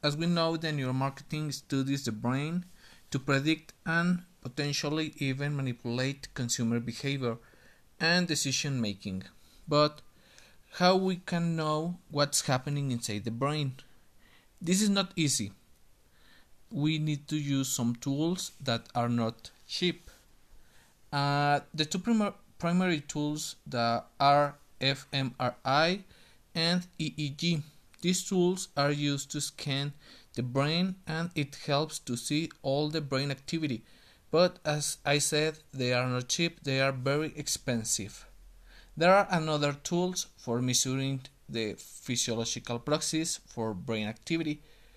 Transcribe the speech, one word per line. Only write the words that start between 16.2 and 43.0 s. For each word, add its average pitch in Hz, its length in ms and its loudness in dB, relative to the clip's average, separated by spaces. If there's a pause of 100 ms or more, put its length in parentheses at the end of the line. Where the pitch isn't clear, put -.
We 156 300 0
need 151 300 -2
to 151 80 0
use 139 320 0
some 120 260 0
tools 156 560 -2 (100)
that 117 220 -2 (100)
are 120 160 0
not 117 400 -2 (180)
cheap. - 440 -2 (1000)
Uh, 143 500 2 (120)
the 156 120 -2
two 156 120 -4
primar-, 214 380 2 (220)
primary 175 440 2
tools 147 560 -4 (100)
that 117 380 0 (120)
are 143 380 6 (240)
F 135 320 -2
M 135 280 -2
R 123 160 0 (100)
I 165 380 2 (520)
and 175 320 0 (100)
E 156 200 -4
E 151 120 -2
G. 156 320 0 (400)
These 180 280 0
tools 185 480 2
are 143 140 4
used 143 400 -2
to 147 100 -4
scan 143 500 -4 (440)
the 117 60 -2
brain, 151 540 0 (100)
and 165 300 -4
it 143 220 -2 (100)
helps 151 320 0
to 120 160 -6
see 151 340 -2 (120)
all 143 280 0
the 156 120 -4
brain 139 280 -2
activity. 143 540 -4 (480)
But 175 320 4
as 151 420 -2
I 143 140 4
said, 151 400 0 (140)
they 127 180 0
are 123 160 2
not 127 220 -2
cheap, - 340 -2
they 135 160 0
are 135 140 2
very 139 420 -2
expensive. 117 880 -4 (680)
There 170 180 6
are 196 160 8
another 156 440 2
tools 180 540 -2 (100)
for 123 240 -2
measuring 131 600 0 (280)
the 113 280 -2
physiological 117 1040 -4
proxies 160 640 -2